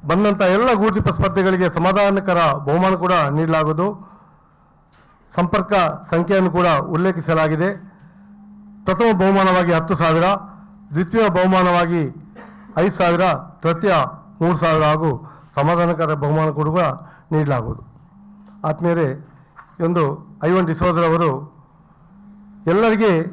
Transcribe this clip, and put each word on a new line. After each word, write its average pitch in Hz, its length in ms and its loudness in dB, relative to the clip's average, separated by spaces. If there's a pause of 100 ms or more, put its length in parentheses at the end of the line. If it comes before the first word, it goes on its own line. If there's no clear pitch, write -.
ಬಂದಂಥ 196 380 0 (140)
ಎಲ್ಲ 240 160 2 (100)
ಗೂಡುದೀಪ 208 280 0
ಸ್ಪರ್ಧೆಗಳಿಗೆ 185 640 0
ಸಮಾಧಾನಕರ 190 680 0 (240)
ಬಹುಮಾನ 180 300 2
ಕೂಡ 180 200 0 (220)
ನೀಡಲಾಗುವುದು. 160 500 0 (1500)
ಸಂಪರ್ಕ 185 380 -2 (380)
ಸಂಖ್ಯೆಯನ್ನು 180 400 0
ಕೂಡ 175 180 0 (260)
ಉಲ್ಲೇಖಿಸಲಾಗಿದೆ. 160 760 -2 (1120)
ಪ್ರಥಮ 202 240 0 (120)
ಬಹುಮಾನವಾಗಿ 190 520 2
ಹತ್ತು 165 240 0
ಸಾವಿರ, 165 300 2 (680)
ದ್ವಿತೀಯ 180 320 0 (120)
ಬಹುಮಾನವಾಗಿ 180 680 2 (760)
ಐದು 190 180 0
ಸಾವಿರ, 175 280 2 (380)
ತೃತೀಯ 165 320 0 (460)
ಮೂರು 165 180 0
ಸಾವಿರ 160 260 2
ಹಾಗೂ 156 280 0 (420)
ಸಮಾಧಾನಕರ 160 680 0
ಬಹುಮಾನ 156 260 0
ಕೂಡ 151 180 -4 (640)
ನೀಡಲಾಗುವುದು. 139 500 -2 (880)
ಆತ್ಮೀಯರೇ, 165 380 -2 (720)
ಈ 175 40 -4
ಒಂದು 165 220 0 (400)
ಐವನ್ 180 280 2
ಡಿಸೋಜರವರು 165 600 0 (1300)
ಎಲ್ಲರಿಗೆ 214 460 2 (200)